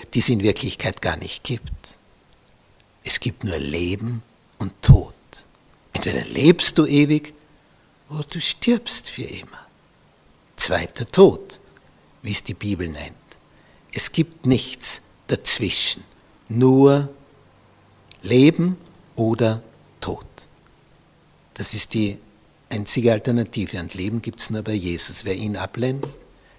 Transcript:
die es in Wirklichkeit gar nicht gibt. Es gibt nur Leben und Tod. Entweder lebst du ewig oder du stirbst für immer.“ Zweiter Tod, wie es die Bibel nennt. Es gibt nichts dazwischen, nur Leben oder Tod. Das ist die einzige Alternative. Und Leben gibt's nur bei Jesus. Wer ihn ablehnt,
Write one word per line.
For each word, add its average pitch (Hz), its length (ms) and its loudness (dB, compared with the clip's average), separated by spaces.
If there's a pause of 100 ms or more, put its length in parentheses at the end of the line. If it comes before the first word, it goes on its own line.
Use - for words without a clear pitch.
(120)
die 127 60 0
es 110 100 4
in 110 140 0
Wirklichkeit - 580 -2
gar 82 160 -4
nicht - 260 -10
gibt. - 540 -10 (1040)
Es - 160 0
gibt - 260 -6
nur 90 120 -4
Leben 90 640 -4 (360)
und - 240 -8
Tod. - 320 6 (800)
Entweder - 320 -4
lebst - 500 4
du 156 80 6
ewig 147 480 2 (800)
oder 147 140 -10
du - 140 -8
stirbst - 720 -2
für - 160 -10
immer.“ - 420 -14 (920)
Zweiter 87 540 0
Tod, - 500 4 (600)
wie 107 120 -8
es - 120 -2
die - 80 -8
Bibel 92 380 -6
nennt. 71 260 -14 (800)
Es - 180 -2
gibt - 320 -4
nichts - 560 -2 (280)
dazwischen, - 760 0 (420)
nur 135 600 6 (1120)
Leben 160 560 4 (400)
oder 113 460 0 (400)
Tod. - 240 -8 (1300)
Das - 200 -4
ist - 200 -4
die 104 220 -2 (540)
einzige 113 400 0
Alternative. 110 680 -2
Und 87 140 -10
Leben 104 280 -6
gibt's - 260 -8
nur 107 140 -6
bei 107 120 -6
Jesus. 87 500 -4
Wer 98 100 -4
ihn 104 220 -6
ablehnt, 127 500 -6 (520)